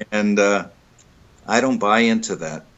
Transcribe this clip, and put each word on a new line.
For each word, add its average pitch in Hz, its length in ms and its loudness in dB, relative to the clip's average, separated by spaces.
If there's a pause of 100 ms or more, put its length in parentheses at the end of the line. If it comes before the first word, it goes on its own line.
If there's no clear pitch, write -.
(120)
And, 104 280 0
uh, 101 280 2 (800)
I 113 140 2
don't 127 180 0
buy 107 220 2
into 110 360 0
that. 78 280 -10 (120)